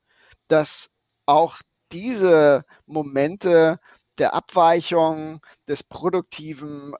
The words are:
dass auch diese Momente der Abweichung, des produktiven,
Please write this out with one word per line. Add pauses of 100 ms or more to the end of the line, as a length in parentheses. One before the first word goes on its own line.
(480)
dass (340)
auch (340)
diese (200)
Momente (400)
der
Abweichung, (260)
des
produktiven,